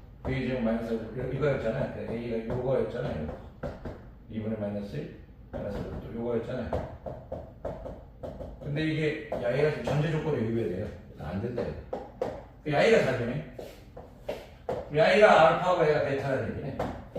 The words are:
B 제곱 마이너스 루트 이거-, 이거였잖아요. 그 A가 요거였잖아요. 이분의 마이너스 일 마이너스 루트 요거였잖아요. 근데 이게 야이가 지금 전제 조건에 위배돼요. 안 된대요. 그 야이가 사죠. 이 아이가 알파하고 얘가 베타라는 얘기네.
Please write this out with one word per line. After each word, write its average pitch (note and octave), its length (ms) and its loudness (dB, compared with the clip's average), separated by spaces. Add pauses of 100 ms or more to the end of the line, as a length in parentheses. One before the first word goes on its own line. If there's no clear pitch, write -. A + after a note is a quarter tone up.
(260)
B C3 200 -2
제곱 B2+ 160 0
마이너스 A3 300 0
루트 G#2+ 260 -4
이거-, - 140 -4
이거였잖아요. A2+ 640 0
그 G#2 180 -8
A가 A#2 420 -4
요거였잖아요. - 840 -2 (920)
이분의 G#2+ 320 -4
마이너스 G2+ 360 -4
일 E3 240 -8 (300)
마이너스 G2+ 280 -6
루트 - 360 -8
요거였잖아요. A#2 840 -4 (1600)
근데 D3 220 -2
이게 D#3 480 -2
야이가 D3 380 2
지금 - 140 -4
전제 D3+ 280 2
조건에 D3 300 0
위배돼요. G#2 440 -2 (320)
안 F2 220 -4
된대요. B2 320 -4 (920)
그 D3+ 60 -2
야이가 - 280 8
사죠. B2 260 2 (1700)
이 D3+ 80 4
아이가 F3+ 560 10
알파하고 E3+ 320 4
얘가 C#3+ 160 4
베타라는 C3+ 460 0
얘기네. - 280 -6 (400)